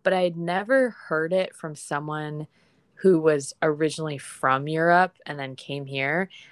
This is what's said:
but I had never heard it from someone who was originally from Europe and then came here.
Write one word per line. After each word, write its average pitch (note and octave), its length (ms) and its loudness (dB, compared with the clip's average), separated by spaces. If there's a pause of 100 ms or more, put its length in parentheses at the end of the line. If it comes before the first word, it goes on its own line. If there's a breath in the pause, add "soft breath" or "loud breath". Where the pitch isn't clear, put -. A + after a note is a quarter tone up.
but F#3 100 2
I F#3 80 2
had F3 160 0
never G3+ 540 0
heard E3 420 -4
it F#3 220 -2
from D#3 200 -12
someone D3+ 720 -8 (480 soft breath)
who F#3 240 4
was D3+ 420 2
originally D#3 580 0
from C3+ 480 0
Europe E3+ 580 4
and D3 140 -10
then C3+ 160 -8
came C#3+ 320 -10
here. C#3 420 -2 (220 loud breath)